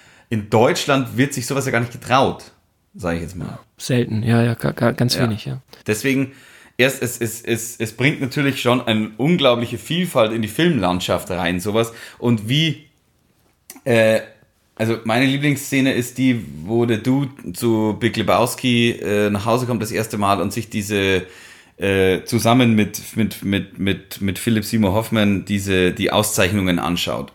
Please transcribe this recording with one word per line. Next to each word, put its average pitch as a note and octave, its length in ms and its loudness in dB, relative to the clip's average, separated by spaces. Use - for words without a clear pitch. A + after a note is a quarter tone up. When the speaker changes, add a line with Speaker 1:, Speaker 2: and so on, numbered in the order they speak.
Speaker 1:
in G#2+ 220 -4
Deutschland B2+ 640 2
wird E3 160 2
sich B2 140 -6
sowas C3+ 180 -2
ja B2+ 60 -4
gar A#2 80 2
nicht A#2+ 140 -4
getraut, - 580 0
sag F2 200 -4
ich E2+ 60 -6
jetzt F2 140 -10
mal. F#2+ 240 -10
Speaker 2:
Selten, A#2 440 0
ja, A#2 180 4
ja, A#2 140 2
ga-, - 160 -2
ga-, A#2+ 220 0
ganz B2 220 0
Speaker 1:
Ja. F2+ 80 0
Speaker 2:
wenig, A2 220 -2
ja. C3 160 -8
Speaker 1:
Deswegen, C3 460 0
erst, C3 240 2
es, A#2 160 -4
es, A2+ 220 -4
es, - 380 -4
es A2+ 140 -4
bringt C#3+ 280 0
natürlich C3+ 380 -2
schon B2 220 2
eine G#2+ 360 -2
unglaubliche A#2+ 600 2
Vielfalt C#3+ 560 0
in A2+ 80 -2
die G#2+ 60 -2
Filmlandschaft G2 800 0
rein, F2+ 300 -2
sowas. G#2 340 -2
Und A2+ 320 0
wie, D3+ 360 0
äh, A2 360 4
also A2+ 300 -2
meine A#2 220 2
Lieblingsszene C3+ 640 0
ist B2 240 -4
die, B2+ 260 2
wo A#2 220 2
der A#2 100 2
Dude B2+ 560 -2
zu G#2+ 460 0
Big A2 180 0
Lebowski, A#2 760 2
äh, G#2 360 0
nach G2+ 160 -2
Hause A#2+ 220 0
kommt A#2+ 160 -2
das G#2+ 80 -6
erste G#2+ 260 -4
Mal G2 240 2
und G2+ 100 -2
sich A2 200 -6
diese, G2 560 0
äh, F#2+ 460 2
zusammen A#2 520 4
mit, - 400 -2
mit, G#2 280 -2
mit, G2 340 -2
mit, F#2+ 440 -4
mit G2 180 -4
Philip A2 260 0
Seymour G#2+ 280 2
Hoffman G#2 520 0
diese, F#2 480 2
die F#2 180 0
Auszeichnungen F#2+ 680 2
anschaut. C#2 560 -4